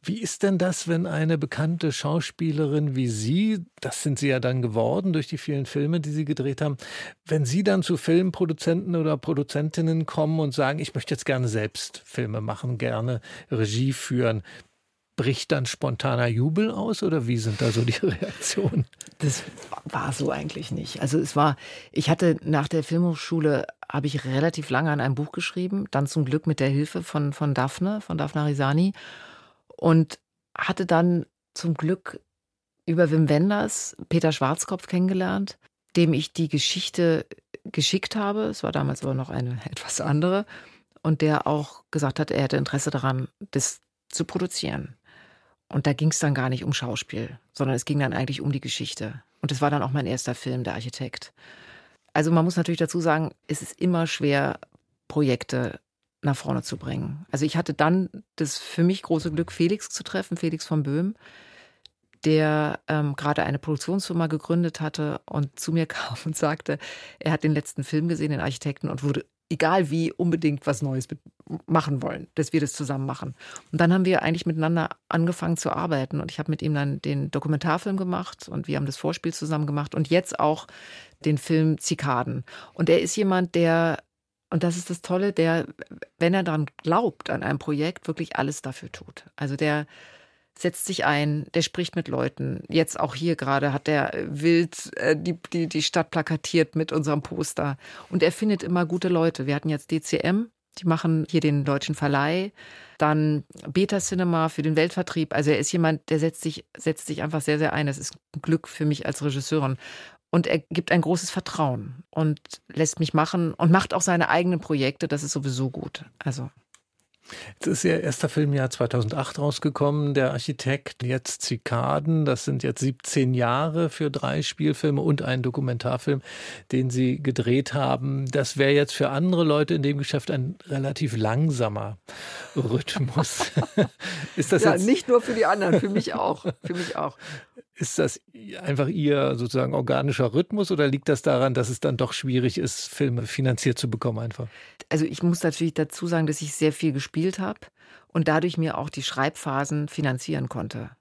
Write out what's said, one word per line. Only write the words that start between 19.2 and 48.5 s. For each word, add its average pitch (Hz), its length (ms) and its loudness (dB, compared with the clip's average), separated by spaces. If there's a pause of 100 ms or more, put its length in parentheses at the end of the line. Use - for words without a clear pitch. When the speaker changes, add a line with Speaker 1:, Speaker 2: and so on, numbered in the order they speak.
Speaker 2:
war - 280 -4
so 131 200 -2
eigentlich 151 400 -6
nicht. - 300 -6
Also 135 180 2
es - 160 -2
war, 147 200 4 (360)
ich - 180 0
hatte 165 340 4
nach 147 240 2
der 160 160 0
Filmhochschule, 160 840 0 (240)
habe 143 160 0
ich 143 180 -2
relativ 143 460 0
lange 143 180 2
an 147 120 2
einem 127 140 2
Buch 147 160 -4
geschrieben, 185 600 -4
dann 139 160 2
zum 156 180 0
Glück 147 220 0
mit 151 120 0
der 135 100 2
Hilfe 151 340 -2
von, 147 280 -2
von 147 220 -2
Daphne, 180 480 -2
von 165 160 -6
Daphne 147 240 -2
Arisani 147 520 2 (720)
und - 520 4 (380)
hatte 185 300 -2
dann 170 400 4 (260)
zum 170 220 0
Glück - 440 -2 (640)
über 165 260 4
Wim 160 160 6
Wenders 202 680 2 (100)
Peter 165 240 4
Schwarzkopf 147 560 -2
kennengelernt, 185 680 0 (400)
dem 165 160 6
ich 151 180 0
die 165 160 0
Geschichte 165 800 0 (400)
geschickt 190 500 -2
habe. 208 280 -2
Es 214 200 -4
war - 80 0
damals 139 320 -2
aber 135 100 -2
noch 131 160 -4
eine 123 320 -4
<laughs> - 80 -10
etwas - 300 -6
andere. 175 460 2 (580)
Und 156 180 2
der 151 260 2
auch 147 440 -2
gesagt 143 280 0
hat, 156 120 0
er - 100 2
hätte 139 160 2
Interesse 143 340 0
daran, 131 360 -2 (240)
das - 300 -2 (280)
zu - 140 -4
produzieren. - 720 -4 (760)
Und - 160 0
da 147 60 4
ging's 151 280 2
dann 147 140 2
gar 131 140 0
nicht 127 160 -2
um - 80 -2
Schauspiel, 117 680 -6 (140)
sondern 135 220 -2
es 123 80 -4
ging 143 160 0
dann 135 140 0
eigentlich 131 260 -2
um 139 140 -2